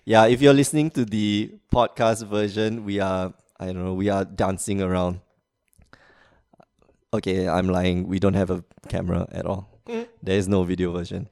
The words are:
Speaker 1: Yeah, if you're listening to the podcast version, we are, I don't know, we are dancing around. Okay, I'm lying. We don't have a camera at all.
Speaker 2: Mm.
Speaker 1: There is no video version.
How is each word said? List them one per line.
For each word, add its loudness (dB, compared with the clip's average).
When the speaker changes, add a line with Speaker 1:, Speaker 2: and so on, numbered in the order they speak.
Speaker 1:
Yeah, 6
if 4
you're 10
listening 2
to -2
the 0
podcast 2
version, -2
we -2
are, -2
I -8
don't -6
know, -4
we -2
are 0
dancing -4
around. -2
Okay, -2
I'm 0
lying. 0
We -2
don't 2
have 0
a -4
camera -4
at -8
all. -6
Speaker 2:
Mm. -8
Speaker 1:
There 0
is 0
no 2
video -2
version. -8